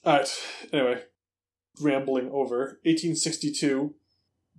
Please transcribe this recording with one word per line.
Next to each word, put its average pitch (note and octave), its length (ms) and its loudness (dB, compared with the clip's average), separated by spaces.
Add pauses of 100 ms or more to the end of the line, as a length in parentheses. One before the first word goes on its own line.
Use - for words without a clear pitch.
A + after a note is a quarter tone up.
All D3+ 140 4
right. - 260 -2 (300)
Anyway, B2 300 2 (760)
rambling C3+ 520 0
over. C3+ 520 -2
Eighteen E3 320 2
sixty-two, D3 800 -2 (640)